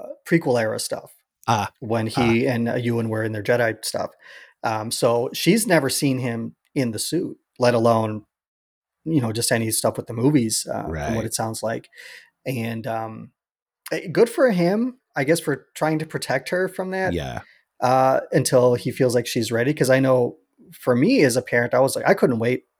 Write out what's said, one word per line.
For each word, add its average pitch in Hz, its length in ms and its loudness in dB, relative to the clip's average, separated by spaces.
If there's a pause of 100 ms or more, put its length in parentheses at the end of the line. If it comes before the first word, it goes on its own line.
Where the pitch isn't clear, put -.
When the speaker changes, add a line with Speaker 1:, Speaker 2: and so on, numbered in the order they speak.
(280)
Speaker 1:
prequel 151 320 2
era 110 180 -2
stuff. - 340 -8 (360)
Speaker 2:
Ah. 104 320 0
Speaker 1:
When 113 260 -2
he 117 400 2
Speaker 2:
Ah. 135 60 0
Speaker 1:
and, 117 160 0
uh, 113 80 -2
Ewan 117 320 -2
were 110 140 -2
in 110 100 -4
their 107 100 -6
Jedi 117 420 0
stuff. - 260 -6 (520)
Um, 110 280 -4
so 120 440 0
she's 220 320 2
never 151 240 2
seen 135 280 0
him 117 380 -6 (180)
in 123 180 0
the 110 60 -8
suit, - 400 -6 (200)
let 123 160 4
alone, 113 500 2 (800)
you 160 160 0
know, 113 120 -2
just 113 200 -2
any 113 180 0
stuff - 260 -2
with - 100 -8
the 120 80 -10
movies, 120 560 0
uh, 110 140 -6
from - 80 -10
what 113 240 -6
Speaker 2:
Right. 113 80 -4
Speaker 1:
it 110 100 -8
sounds 113 280 -6
like. 113 260 -6 (580)
And, 113 400 -6
um, 113 460 -10 (600)
eh, - 160 -6
good 190 220 2
for 262 200 2
him, 202 480 0 (180)
I 143 80 -2
guess, 165 160 2
for - 340 -6
trying 156 260 -2
to 156 60 -8
protect 139 440 -4
her 185 180 -2
from 185 240 -8
that. 190 200 -4
Speaker 2:
Yeah. 131 280 -6 (400)
Speaker 1:
Uh, 131 400 4 (120)
until 123 420 4
he 120 160 -4
feels 123 240 2
like 120 120 2
she's 117 260 -2
ready. 123 220 2
'Cause 131 160 2
I 131 100 6
know 127 380 2 (340)
for 127 240 0
me 196 260 4
as 123 140 4
a 123 60 0
parent, 120 320 0
I 123 60 4
was 135 140 2
like, 123 140 -2
I 190 60 6
couldn't 120 240 2
wait 123 260 0 (160)